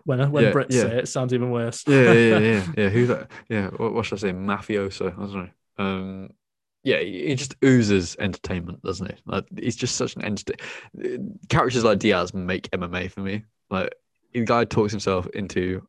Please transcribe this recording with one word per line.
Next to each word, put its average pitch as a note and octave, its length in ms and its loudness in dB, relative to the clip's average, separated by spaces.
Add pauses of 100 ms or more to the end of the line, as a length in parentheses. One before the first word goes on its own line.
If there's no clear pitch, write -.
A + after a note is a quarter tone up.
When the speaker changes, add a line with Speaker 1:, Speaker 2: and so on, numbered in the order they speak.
Speaker 1:
when, C#3 260 2
when D3 140 4
Speaker 2:
Yeah, G#2 80 4
Speaker 1:
Brits C3+ 200 0
Speaker 2:
yeah. B2 100 4
Speaker 1:
say G#2 100 2
it, B2 120 0
it - 40 -10
sounds B2+ 240 -2
even B2 180 0
worse. A#2 360 -4
Speaker 2:
Yeah, C3+ 260 8
yeah, - 0 -
yeah, A#2 260 8
Speaker 1:
<laughs> - 0 -
Speaker 2:
yeah, G#2+ 380 2
yeah. G#2 140 2
Who A#2+ 160 4
that? - 240 -2 (180)
Yeah, G#2 200 -2
what, A2+ 260 -4
what G#2+ 120 -2
should G#2 120 -6
I - 20 -8
say? G2 120 0
Mafioso. G2 800 -4
I F#2 80 -12
don't G2+ 140 -8
know. F#2 140 -8 (360)
Um, F#2+ 460 -6 (540)
yeah, G#2+ 160 2
he, F#2 280 -6
he C#3+ 60 0
just - 300 -8
oozes G#2 540 4
entertainment, F2+ 640 -6
doesn't F#2 280 -8
he? - 60 -12 (100)
Like, F#2 180 -4 (120)
he's - 200 -4
just - 200 -4
such B2 200 -4
an - 60 -10
entertain-, - 1160 -8 (100)
characters B2+ 360 2
like G#2 140 6
Diaz F#2 340 2
make F#2 400 -6
M F#2 100 -4
M F2 120 -8
A F2+ 140 -4
for G2 120 -12
me. G2+ 240 -6 (260)
Like, F#2 240 -4 (380)
the A#2+ 120 0
guy A#2 200 2
talks G#2 280 0
himself F#2+ 360 -2
into F#2 600 -4